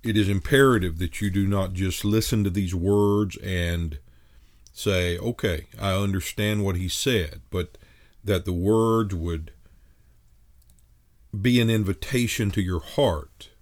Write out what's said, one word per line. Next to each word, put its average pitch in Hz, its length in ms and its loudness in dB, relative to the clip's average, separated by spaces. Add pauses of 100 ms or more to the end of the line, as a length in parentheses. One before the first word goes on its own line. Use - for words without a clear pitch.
it 110 120 -2
is 101 140 4
imperative 101 680 4
that 90 200 -4
you 101 120 -2
do 98 160 2
not 95 260 0
just 92 320 -2
listen 107 380 2
to 98 80 0
these 95 240 -2
words 101 640 2
and 85 600 -4 (720)
say, 90 460 0
"Okay, 98 480 -4 (140)
I 95 160 -2
understand 101 680 -2
what 98 120 -2
he 90 120 -4
said," 98 640 -2
but 90 260 -6 (480)
that 95 220 0
the 92 80 -2
words 107 600 2
would 82 360 -6 (1800)
be 120 240 4
an 113 120 4
invitation 110 800 0
to 104 100 0
your 90 200 -2
heart - 680 -2 (120)